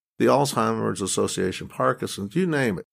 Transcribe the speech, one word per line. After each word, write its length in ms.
The 60
Alzheimer's 760
Association, 640
Parkinson's, 720
you 100
name 320
it. 140